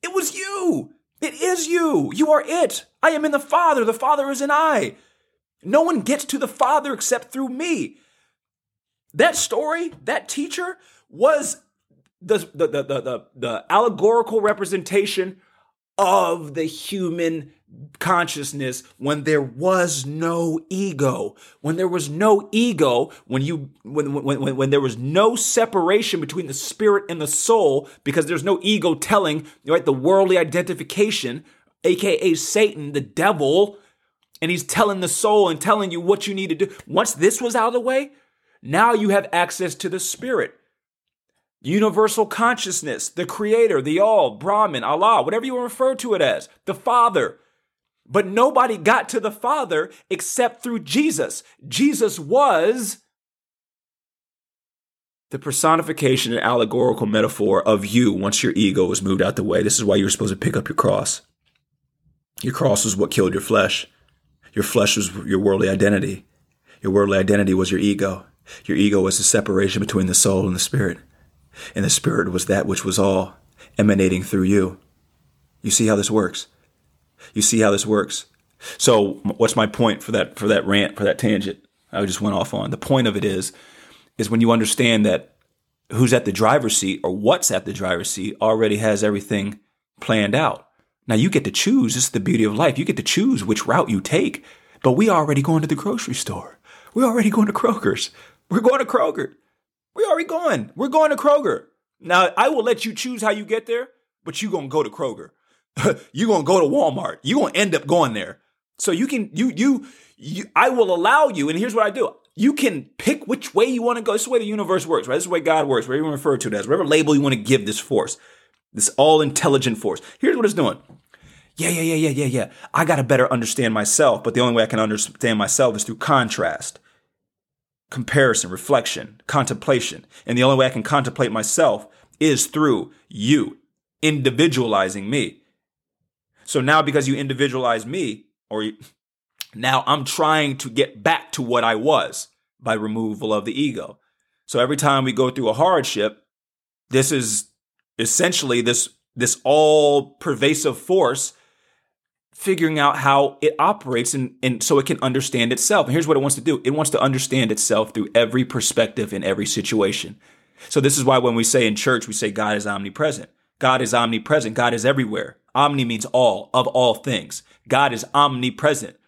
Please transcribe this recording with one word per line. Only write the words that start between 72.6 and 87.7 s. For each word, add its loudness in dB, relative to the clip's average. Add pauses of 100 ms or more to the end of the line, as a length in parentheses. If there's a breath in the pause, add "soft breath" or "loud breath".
which -4
was -2
all 0 (420 soft breath)
emanating 4
through -2
you. 2 (840)
You -4
see 2
how 4
this 0
works? -2 (880 loud breath)
You 0
see 2
how 6
this 0
works? -2 (520 loud breath)
So 4
m-, -2
what's 2
my 2
point 0
for -10
that, -2
for -4
that 2
rant, 0
for -4
that 0
tangent -2 (340)
I -2
just -6
went -2
off -4
on? -4
The -8
point 0
of -2
it -4
is, -4 (640 loud breath)
is -2
when 2
you 4
understand 2
that -2 (560)
who's 4
at 2
the -2
driver's 2
seat -2
or -2
what's 0
at -4
the -10